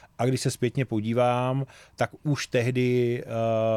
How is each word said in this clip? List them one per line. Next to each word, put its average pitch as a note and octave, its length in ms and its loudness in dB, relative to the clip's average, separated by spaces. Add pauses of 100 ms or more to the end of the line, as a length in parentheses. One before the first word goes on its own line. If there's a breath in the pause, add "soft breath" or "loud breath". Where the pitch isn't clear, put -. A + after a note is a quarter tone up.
(180 loud breath)
A A#2+ 80 0
když B2+ 160 0
se B2+ 100 0
zpětně B2 340 -2
podívám, B2 800 0 (300 loud breath)
tak A#2+ 140 -2 (140)
už D3 240 -2
tehdy, B2 760 0
eh, - 40 -14 (500)